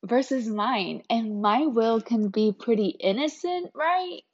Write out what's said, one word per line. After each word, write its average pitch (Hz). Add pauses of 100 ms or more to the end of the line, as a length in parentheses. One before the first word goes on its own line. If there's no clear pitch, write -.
Versus 247
mine. 208
And 220
my 220
will 226
can 214
be 214
pretty 214
innocent, 311
right? 349 (120)